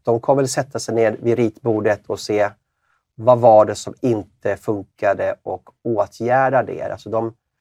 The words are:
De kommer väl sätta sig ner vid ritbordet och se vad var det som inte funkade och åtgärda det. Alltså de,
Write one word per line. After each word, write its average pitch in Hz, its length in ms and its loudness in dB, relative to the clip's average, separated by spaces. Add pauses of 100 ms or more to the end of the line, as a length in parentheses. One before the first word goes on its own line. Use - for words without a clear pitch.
De 117 160 0
kommer 139 220 0
väl 131 80 -2
sätta 117 300 -6
sig 113 160 -6
ner 113 260 2
vid 117 160 0
ritbordet 110 720 -2
och 98 120 -6
se 104 300 -2 (680)
vad 120 240 2
var 110 260 8
det 107 100 -4
som - 260 -12
inte 104 560 -4
funkade 98 880 -4
och - 260 -10 (140)
åtgärda 120 800 0
det. - 180 -10
Alltså 101 280 -12
de, 113 240 -4 (280)